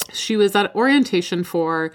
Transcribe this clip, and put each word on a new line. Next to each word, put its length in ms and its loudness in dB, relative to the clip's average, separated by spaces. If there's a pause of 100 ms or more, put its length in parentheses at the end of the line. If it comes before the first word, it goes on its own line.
(120)
She 240 -4
was 200 2
at 180 0
orientation 720 2
for 500 -4